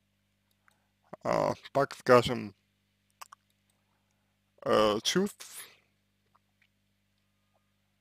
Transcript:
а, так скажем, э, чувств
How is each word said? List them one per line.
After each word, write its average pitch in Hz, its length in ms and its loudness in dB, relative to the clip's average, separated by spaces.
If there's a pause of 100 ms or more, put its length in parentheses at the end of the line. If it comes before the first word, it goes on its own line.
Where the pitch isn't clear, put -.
(1200)
а, 110 320 -2 (180)
так 139 220 -2
скажем, 117 580 2 (2000)
э, 107 400 2
чувств - 420 -4 (2500)